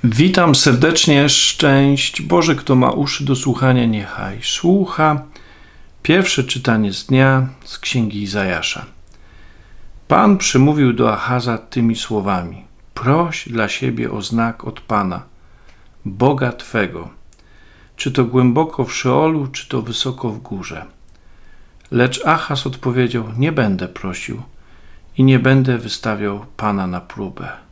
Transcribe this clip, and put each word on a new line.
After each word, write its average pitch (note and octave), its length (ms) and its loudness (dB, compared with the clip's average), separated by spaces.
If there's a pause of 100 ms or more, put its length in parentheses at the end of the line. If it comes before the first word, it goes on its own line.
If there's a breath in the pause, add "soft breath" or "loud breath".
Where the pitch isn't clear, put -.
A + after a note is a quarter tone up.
Witam D#3+ 520 4
serdecznie, C#3+ 720 4
szczęść C#3 920 2
Boże, D#3+ 340 2
kto - 200 0
ma B2+ 160 4
uszy C#3+ 340 -4
do C3+ 100 0
słuchania, B2+ 500 2
niechaj G2+ 580 -4
słucha. D#3+ 800 0 (800 loud breath)
Pierwsze F3 400 2
czytanie A2+ 500 0
z - 120 -10
dnia C3 420 4 (180)
z - 140 -14
Księgi G#2 420 -2
Izajasza. F#2+ 640 -4 (1200 soft breath)
Pan G#3 300 4
przemówił C#3 560 4
do A#2 200 2
Achaza A#2 440 -2
tymi A2+ 380 -2
słowami: F#2+ 680 -4 (300)
„Proś D#3 560 -2
dla A2+ 200 -2
siebie A#2+ 420 -4
o G#2+ 100 -6
znak A2+ 440 -4
od - 160 -12
Pana, G2 420 -2 (840 soft breath)
Boga B2 460 0
Twego, F2 580 -6 (840 soft breath)
czy - 160 -4
to C3 140 2
głęboko B2+ 600 2
w - 80 -10
Szeolu, C#3+ 540 0
czy - 200 -12
to B2+ 140 -4
wysoko A#2+ 480 -6
w G#2+ 100 -10
górze”. - 460 -12 (1040 soft breath)
Lecz B2+ 340 0
Achaz D#3 420 -2
odpowiedział: B2 580 -2 (120)
„Nie D3 140 0
będę G2+ 360 0
prosił - 540 -10 (760 soft breath)
i C3 60 4
nie C3 160 6
będę C3 380 4
wystawiał G#2 680 -6 (120)
Pana G2 300 -2
na F2+ 140 -6
próbę”. - 480 -12 (220)